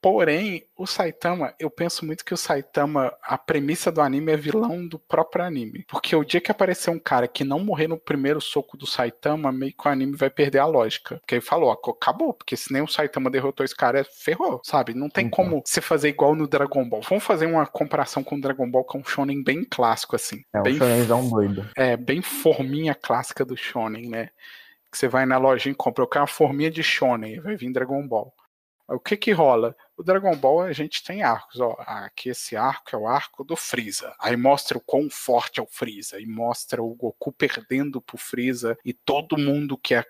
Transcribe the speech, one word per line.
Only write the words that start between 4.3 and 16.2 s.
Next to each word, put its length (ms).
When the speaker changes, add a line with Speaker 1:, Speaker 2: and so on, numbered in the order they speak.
Speaker 1:
é 60
vilão 500
do 100
próprio 460
anime. 440
Porque 280
o 80
dia 180
que 100
aparecer 400
um 80
cara 280
que 160
não 160
morrer 280
no 100
primeiro 440
soco 360
do 100
Saitama, 640
meio 220
que 140
o 40
anime 240
vai 140
perder 300
a 60
lógica. 520
Porque 180
ele 60
falou, 280
"Ó, 60
acabou, 420
porque 220
se 180
nem 80
o 60
Saitama 420
derrotou 340
esse 120
cara, 280
ferrou", 600
sabe? 320
Não 140
tem 180
Speaker 2:
Então. 160
Speaker 1:
como 220
você 160
fazer 280
igual 260